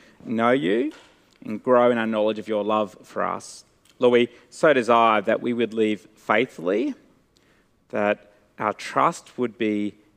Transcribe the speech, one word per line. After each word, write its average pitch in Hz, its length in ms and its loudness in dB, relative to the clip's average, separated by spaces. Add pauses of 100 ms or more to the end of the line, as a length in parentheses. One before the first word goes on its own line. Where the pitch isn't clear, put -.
(240)
know 117 280 0
you 196 420 0 (500)
and 107 180 -10
grow 123 300 4
in 120 60 0
our 113 100 -2
knowledge 107 320 -2
of 104 80 -12
your 107 160 -2
love 107 400 -2
for - 180 -10
us. 92 440 -8 (320)
Lord, 123 140 4
we 120 180 4 (200)
so 156 240 2
desire 117 480 4
that 107 200 -2
we 123 120 -4
would 117 200 -4
live 110 320 -2 (100)
faithfully, 185 800 -2 (960)
that 104 420 -4 (260)
our 107 140 -2
trust - 640 -4
would 120 200 -6
be 104 380 -4 (220)